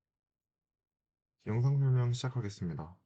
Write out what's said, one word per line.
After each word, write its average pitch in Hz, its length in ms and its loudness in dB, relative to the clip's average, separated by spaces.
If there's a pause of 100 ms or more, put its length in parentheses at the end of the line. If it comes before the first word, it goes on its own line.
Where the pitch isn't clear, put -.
(1500)
영상 123 320 2
설명 123 340 4
시작하겠습니다. 95 840 -6 (100)